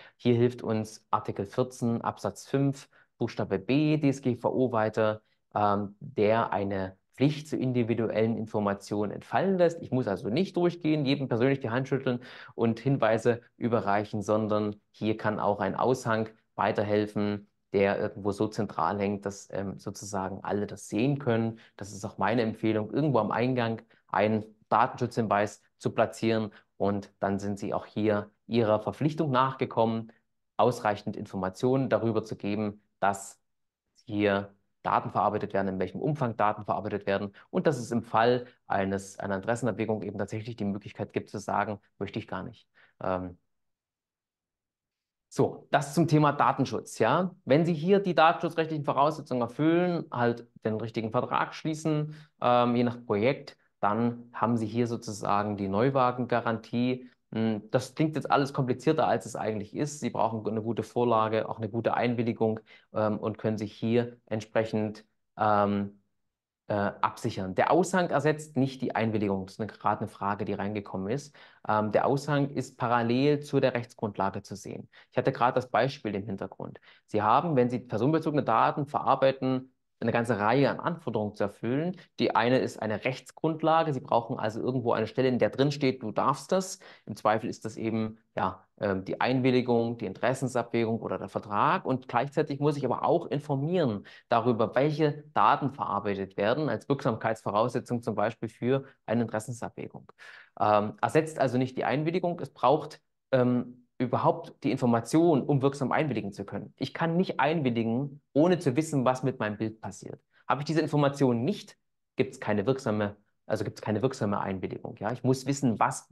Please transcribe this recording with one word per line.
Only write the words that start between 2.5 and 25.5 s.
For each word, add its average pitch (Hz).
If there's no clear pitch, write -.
Buchstabe 107
B 151
D 147
S 135
G 123
V -
O 123
weiter, 110
ähm, 101
der 110
eine 98
Pflicht 151
zur 123
individuellen 113
Information 104
entfallen 180
lässt. 170
Ich 147
muss 127
also 101
nicht 165
durchgehen, 170
jedem 135
persönlich 131
die 113
Hand 131
schütteln 127
und 113
Hinweise 113
überreichen, 107
sondern 104
hier 107
kann 107
auch 101
ein 101
Aushang 113
weiterhelfen, 104
der 98
irgendwo 104
so 107
zentral 101
hängt, 101
dass, 101
ähm, 98
sozusagen 98
alle 101
das -
sehen 135
können. 113
Das 101
ist 104
auch 101
meine 110
Empfehlung, 107
irgendwo 139
am 104
Eingang 117
einen 107
Datenschutzhinweis 110